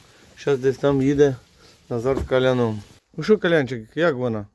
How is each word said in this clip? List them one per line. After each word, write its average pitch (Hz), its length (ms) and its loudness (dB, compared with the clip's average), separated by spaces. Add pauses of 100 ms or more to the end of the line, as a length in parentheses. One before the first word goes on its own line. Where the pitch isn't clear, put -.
(360)
Щас 139 220 -2
десь 131 200 0
там 139 240 2
їде 139 340 4 (520)
Назар 123 300 -2
з - 100 -6
каляном. 127 540 0 (340)
Ну 156 80 -8
що, 208 140 4
калянчик, 131 560 -2
як 156 200 0
вона? 113 400 -4